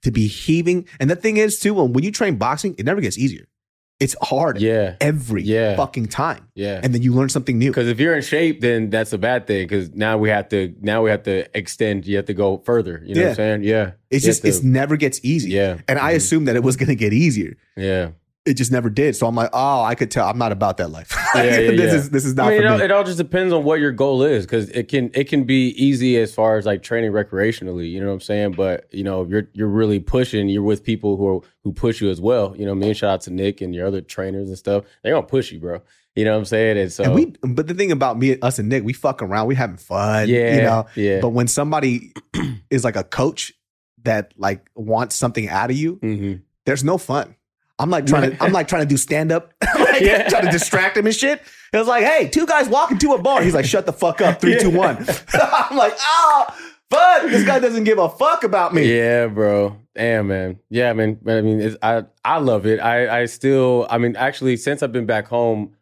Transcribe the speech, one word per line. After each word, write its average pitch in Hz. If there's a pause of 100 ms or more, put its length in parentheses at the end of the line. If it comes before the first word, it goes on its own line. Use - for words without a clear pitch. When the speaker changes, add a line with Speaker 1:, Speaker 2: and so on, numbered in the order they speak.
Speaker 1:
to 131
be 110
heaving. 170 (120)
And 131
the 175
thing 214
is, 214
too, 208
when, 143
when 127
you 202
train 202
boxing, 139
it 104
never 190
gets 98
easier. 120 (540)
It's 135
hard 135
Speaker 2:
Yeah. 107
Speaker 1:
every 127
Speaker 2:
Yeah. 107
Speaker 1:
fucking 131
time. 143
Speaker 2:
Yeah. 98
Speaker 1:
And 127
then 120
you 127
learn 131
something 131
new. 131
Speaker 2:
'Cause 120
if 120
you're 165
in 143
shape, 160
then 117
that's 110
a 110
bad 117
thing. 95
'Cause 95
now 107
we 107
have 104
to, 92
now 104
we 110
have 104
to 95 (120)
extend. 101
You 101
have 98
to 104
go 98
further. 95
You 95
know -
what -
Speaker 1:
Yeah. 151
Speaker 2:
I'm 120
saying? 107
Yeah. 104 (200)
Speaker 1:
It's 135
Speaker 2:
You 135
Speaker 1:
just, 110
Speaker 2:
have 107
to 95
Speaker 1:
it's 90
never 131
gets 147
easy. 123
Speaker 2:
Yeah. 98 (100)
Speaker 1:
And 131
I 139
Speaker 2:
Mm-hmm. 165
Speaker 1:
assumed 156
that 117
it 120
was 127
gonna 135
get 104
easier. 117 (200)
Speaker 2:
Yeah. 95 (360)
Speaker 1:
It 143
just 120
never 120
did. 135
So 117
I'm 117
like, 117
"Oh, 131
I 113
could 120
tell. 110
I'm 107
not 120
about 98
that 87
life. 78
<laughs> -
Speaker 2:
Yeah, 120
yeah, 117
Speaker 1:
This 165
Speaker 2:
yeah. -
Speaker 1:
is, 143
this 135
is 131
not 131
Speaker 2:
I -
mean, 214
Speaker 1:
for 208
Speaker 2:
it 220
all, 214
Speaker 1:
me." 196
Speaker 2:
it 190
all 202
just 185
depends 180
on 160
what 156
your 147
goal 135
is, 123
'cause 110
it 117
can, 127
it 135
can 143
be 127 (140)
easy 127
as 110
far 110
as, 101
like, 101
training 117
recreationally. 98
You 90
know 98
what 98
I'm 95
saying? 104
But, 92
you 98
know, 92
you're, 104
you're 107
really 104
pushing. 110
You're 101
with 104
people 104
who 98
are, 92 (220)
who 101
push 113
you 101
as 87
well. 101
You 101
know 98
what 98
I 101
mean? 107
Shout 104
out 95
to 90
Nick 98
and 90
your 90
other 98
trainers 95
and 95
stuff. 101 (200)
They're 123
gonna 139
push -
you, 82
bro. 85 (360)
You 107
know 110
what 107
I'm 104
saying? 110
And 95
so -
Speaker 1:
And 131
we, 294 (120)
but 135
the 175
thing 185
about 131
me, 131
us 127
and 107
Nick, 135
we 117
fuck -
around. 104
We 135
having 117
fun. 107
You 120
Speaker 2:
Yeah, 117
Speaker 1:
know? 113 (100)
Speaker 2:
yeah. 101
Speaker 1:
But 120
when 120
somebody 143 (220)
<clears throat> 127
is 131
like 113
a 95
coach - (500)
that, 110
like, 98
wants 110
something 117
out 101
of 131
you, 160
Speaker 2:
Mm-hmm. 101 (340)
Speaker 1:
there's 139
no 175
fun. - (420)
I'm, 147
like, 151
trying 139
to, 135
Speaker 2:
<laughs> -
Speaker 1:
I'm, 185
like, 175
trying 170
to 147
do 139
stand 156
up, 170 (120)
<laughs> -
like, -
Speaker 2:
Yeah. 202
Speaker 1:
trying -
to 165
distract 190
him 208
and 220
shit. 277 (320)
It 196
was 226
like, 240
"Hey, 269
two 311
guys 294
walk 277
into 277
a 233
bar." 262
He's 175
like, 135
"Shut 185
the 160
fuck 170
up. 180
Three, 240
Speaker 2:
Yeah. 233
Speaker 1:
two, 196
one." 185
<laughs> -
I'm 277
like, 214
"Oh, 302 (460)
fuck. 339
This 233
guy 269
doesn't 226
give 220
a 170
fuck 320
about 185
me." 139
Speaker 2:
Yeah, 117
bro. 104 (180)
Damn, 110
man. 92 (100)
Yeah, 120
man. 110
But 110
I -
mean, 110
it's, 110
I, 113 (200)
I 147
love 117
it. 110
I, 120
I -
still, 127
I 117
mean, 120
actually, 127
since 139
I've 131
been 120
back 110
home 117